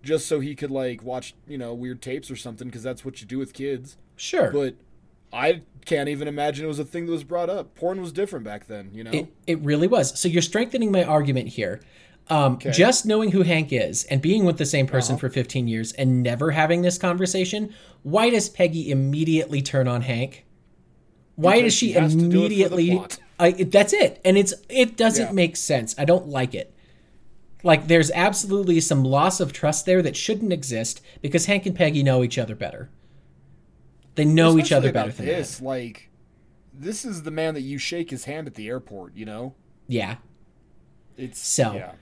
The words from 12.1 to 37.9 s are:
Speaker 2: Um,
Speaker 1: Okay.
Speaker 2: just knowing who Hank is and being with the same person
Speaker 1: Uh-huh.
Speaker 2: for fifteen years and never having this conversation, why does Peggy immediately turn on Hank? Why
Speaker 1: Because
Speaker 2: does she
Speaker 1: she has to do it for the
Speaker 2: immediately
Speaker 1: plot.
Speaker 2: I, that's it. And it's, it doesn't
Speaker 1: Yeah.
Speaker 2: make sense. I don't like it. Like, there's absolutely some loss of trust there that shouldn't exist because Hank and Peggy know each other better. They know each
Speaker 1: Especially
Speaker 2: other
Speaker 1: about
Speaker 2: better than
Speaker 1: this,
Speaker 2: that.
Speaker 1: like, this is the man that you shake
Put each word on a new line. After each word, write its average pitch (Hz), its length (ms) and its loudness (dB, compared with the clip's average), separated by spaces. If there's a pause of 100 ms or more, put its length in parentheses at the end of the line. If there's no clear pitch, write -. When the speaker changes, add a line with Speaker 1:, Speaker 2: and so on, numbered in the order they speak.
Speaker 2:
Um, 143 240 4
Speaker 1:
Okay. - 180 -4
Speaker 2:
just 214 340 4
knowing 214 260 2
who 190 120 4
Hank 160 280 0
is 123 340 -2
and 135 160 0
being 190 220 2
with 170 140 2
the 156 80 -2
same 139 200 2
person 127 280 0
Speaker 1:
Uh-huh. 120 80 -4
Speaker 2:
for 131 80 -2
fifteen 123 400 -2
years 113 240 -4
and 127 280 2
never 123 300 0
having 160 300 2
this 175 160 2
conversation, 185 760 -2 (300)
why 214 260 2
does 226 200 0
Peggy 165 420 0
immediately 147 680 0
turn 131 260 0
on 120 140 0
Hank? 127 440 -6 (920)
Why 180 200 6
Speaker 1:
Because 240 100 6
Speaker 2:
does 214 120 4
she - 80 2
Speaker 1:
she 123 60 0
has 156 220 4
to 160 40 6
do 170 60 6
it - 20 2
for 175 40 4
the 180 40 4 (100)
Speaker 2:
immediately 185 460 2
Speaker 1:
plot. - 280 -2 (200)
Speaker 2:
I, 175 120 6
that's 202 420 4
it. - 320 2
And 190 120 6
it's, 196 160 2 (140)
it 254 300 2
doesn't 226 300 2
Speaker 1:
Yeah. 196 60 -8
Speaker 2:
make 170 220 2
sense. 120 420 -2
I 143 60 -2
don't 170 240 4
like 127 260 -2
it. - 200 -10 (920)
Like, 160 240 4
there's 165 240 4
absolutely 190 720 2
some 139 240 2
loss 143 340 2
of 151 140 -2
trust - 320 -2
there 185 160 4
that 151 160 -2
shouldn't 214 340 -4
exist 131 480 -6 (220)
because 160 240 0
Hank 202 200 0
and 185 100 -4
Peggy 151 280 2
know 131 200 4
each 120 140 -2
other 110 180 -6
better. - 340 -12 (1300)
They 151 100 2
know 160 320 6
each 156 80 6
Speaker 1:
Especially 151 120 2
Speaker 2:
other 131 120 4
Speaker 1:
about 113 160 -2
Speaker 2:
better 107 120 -8
than 101 100 -8
Speaker 1:
this, 160 320 -4
Speaker 2:
that. 127 60 -14
Speaker 1:
like, 123 440 -10 (640)
this 170 320 -10
is 190 180 -8
the 156 80 -10
man 160 220 -4
that 147 80 -6
you 135 160 -8
shake 170 320 -6